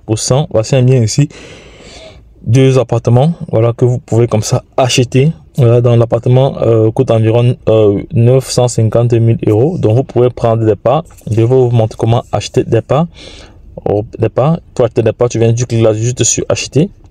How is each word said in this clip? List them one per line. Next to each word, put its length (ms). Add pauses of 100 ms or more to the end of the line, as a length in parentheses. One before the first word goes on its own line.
pour 140
cent. 320
Voici 260
un 60
bien 200
ici. 260 (1160)
Deux 320
appartements, 540 (180)
voilà, 220
que 120
vous 140
pouvez 300
comme 140
ça 200 (140)
acheter. 560 (240)
Voilà, 240
dans 160
l'appartement, 640
euh, 300
coûte 200
environ, 460 (120)
euh, 340 (100)
neuf 380
cent 180
cinquante 460
mille 320
euros. 320
Donc, 180
vous 80
pouvez 260
prendre 340
des 120
parts. 280 (260)
Je 60
vais 80
vous 260
montrer 280
comment 320
acheter 320
des 200
parts. 240 (800)
Oh, 160 (140)
des 100
parts. 320 (140)
Pour 100
acheter 180
des 100
parts, 180
tu 80
viens, 140
tu 140
cliques 160
là, 120
juste 300
sur 240
acheter. 420 (200)